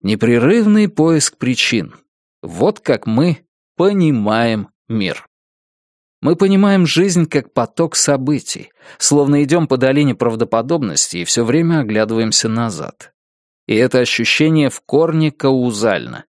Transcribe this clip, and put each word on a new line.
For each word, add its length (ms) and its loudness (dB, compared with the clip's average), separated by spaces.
Непрерывный 880 2
поиск 480 0
причин. 600 -4
Вот 400 -2
как 260 -2
мы 380 0
понимаем 960 0
мир. 400 -4
Мы 120 2
понимаем 520 2
жизнь 400 2
как 260 -4
поток 420 -2
событий, 760 -2
словно 480 2
идем 220 0
по 100 0
долине 380 2
правдоподобности 1040 -2
и 60 -6
все 200 -2
время 360 0
оглядываемся 680 -2
назад. 640 -6
И 80 0
это 240 2
ощущение 720 2
в 100 -14
корне 500 0
каузально. 960 -2